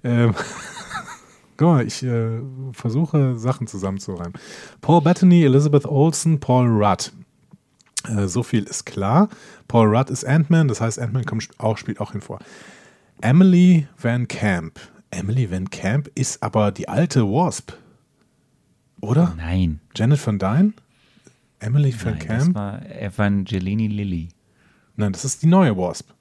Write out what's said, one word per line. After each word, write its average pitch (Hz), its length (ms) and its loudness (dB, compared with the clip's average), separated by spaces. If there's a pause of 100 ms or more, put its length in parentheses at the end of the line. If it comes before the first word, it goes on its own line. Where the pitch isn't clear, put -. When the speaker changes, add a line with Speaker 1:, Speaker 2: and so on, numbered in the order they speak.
Speaker 1:
Ähm, 120 320 2 (600)
<laughs> - 640 -18
guck 165 100 4
mal, 131 180 4
ich, - 160 -10
äh, 117 380 -2 (320)
versuche, 131 640 0
Sachen 117 280 -2
zusammenzureimen. 95 640 -8 (480)
Paul 160 220 4
Bettany, 175 420 6
Elizabeth 143 400 4
Olsen, 156 560 0
Paul 127 260 2 (160)
Rudd. 101 300 0 (960)
Äh, 101 180 -2
so 117 160 -2
viel 110 220 0
ist - 220 -12
klar. 123 420 2 (400)
Paul 110 260 4
Rudd 127 160 2
ist 131 140 -8
Ant-Man, 156 440 2
das 110 120 -4
heißt, 113 180 -4
Ant-Man 117 280 -4
kommt 110 180 -6
sp-, - 160 -20
auch, 110 160 -2
spielt - 240 -10
auch 104 120 -8
hin 104 100 -10
vor. - 160 -14 (840)
Emily 175 640 6 (140)
Van 120 280 -2
Camp. 87 520 -4 (300)
Emily 107 400 -4
Van 92 180 -6
Camp 135 460 -4
ist - 280 -6
aber 107 300 0
die - 160 -12
alte 147 380 0
Wasp. 135 480 -2 (1300)
Oder? 131 340 2
Speaker 2:
Nein. 82 440 -2 (140)
Speaker 1:
Janet 139 320 0
Van 104 120 -2
Dyne? 139 340 2 (840)
Emily 131 340 0
Van 110 200 -6
Speaker 2:
Nein, 78 140 -8
Speaker 1:
Camp? 113 140 -4
Speaker 2:
das 170 140 0
war 101 360 -8
Evangeline 101 1000 -2
Lilly. 98 400 -6 (680)
Speaker 1:
Nein, 104 160 -2
das - 140 -8
ist - 160 -8
die 151 40 0
neue 165 300 4
Wasp. 90 320 -6 (120)